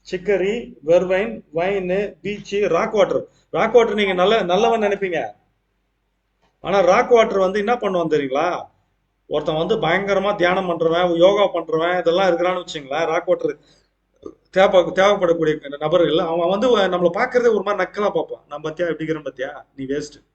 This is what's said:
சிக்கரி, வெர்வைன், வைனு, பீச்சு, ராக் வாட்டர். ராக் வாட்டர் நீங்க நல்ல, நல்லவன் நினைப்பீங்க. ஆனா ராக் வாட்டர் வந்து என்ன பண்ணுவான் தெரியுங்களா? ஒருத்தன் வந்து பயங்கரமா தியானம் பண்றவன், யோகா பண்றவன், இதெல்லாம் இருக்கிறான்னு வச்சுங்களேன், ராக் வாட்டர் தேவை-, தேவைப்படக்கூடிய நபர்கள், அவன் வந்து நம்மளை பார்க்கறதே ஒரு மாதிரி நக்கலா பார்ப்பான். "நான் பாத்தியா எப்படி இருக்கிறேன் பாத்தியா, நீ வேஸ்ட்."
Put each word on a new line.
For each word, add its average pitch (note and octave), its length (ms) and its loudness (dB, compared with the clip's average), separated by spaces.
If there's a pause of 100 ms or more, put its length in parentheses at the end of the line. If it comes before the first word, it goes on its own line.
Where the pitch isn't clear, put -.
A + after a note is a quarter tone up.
சிக்கரி, G3 840 -4
வெர்வைன், F#3 580 0 (100)
வைனு, F#3+ 680 -4
பீச்சு, G3+ 460 -4
ராக் G3+ 260 0
வாட்டர். E3 340 0 (240)
ராக் A3 220 0
வாட்டர் A3+ 220 6
நீங்க G3+ 180 0
நல்ல, G3 300 2
நல்லவன் A3 380 2
நினைப்பீங்க. F#3 500 -2 (1300)
ஆனா G3 180 0
ராக் G#3 300 4
வாட்டர் A3 280 4
வந்து F#3+ 220 0
என்ன A3+ 160 0
பண்ணுவான் F#3 380 -2
தெரியுங்களா? C#3+ 540 -2 (600)
ஒருத்தன் D3+ 300 -4
வந்து E3+ 200 0
பயங்கரமா F#3+ 580 0
தியானம் F3+ 340 0
பண்றவன், E3 460 0
யோகா F#3+ 380 4
பண்றவன், E3 460 -2
இதெல்லாம் F3 300 2
இருக்கிறான்னு F3 360 -2
வச்சுங்களேன், D3 400 -6
ராக் E3 200 -4
வாட்டர் E3+ 320 -2 (920)
தேவை-, F#3 400 4
தேவைப்படக்கூடிய E3 880 0
நபர்கள், D#3 400 2
அவன் E3+ 320 0
வந்து G#3+ 280 2
நம்மளை F3+ 360 0
பார்க்கறதே A#3+ 340 0
ஒரு G#3 160 2
மாதிரி G3 200 -2
நக்கலா G3+ 300 -4
பார்ப்பான். - 340 -6
"நான் D3 140 -12
பாத்தியா D#3 260 -6
எப்படி D#3+ 160 -6
இருக்கிறேன் D3+ 200 -6
பாத்தியா, C3+ 420 -10 (100)
நீ C3+ 80 -12
வேஸ்ட்." C#3+ 340 -8 (180)